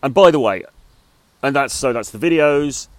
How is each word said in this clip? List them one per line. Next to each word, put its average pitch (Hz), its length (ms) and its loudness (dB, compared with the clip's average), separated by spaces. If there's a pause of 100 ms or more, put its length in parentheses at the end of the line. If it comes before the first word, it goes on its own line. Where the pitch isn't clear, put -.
And 139 100 -4
by 185 180 6
the 151 100 0
way, 101 240 -2 (760)
and 139 120 -2
that's, 139 200 -2
so 131 180 -2
that's 117 180 -6
the 107 80 -16
videos 147 720 0 (100)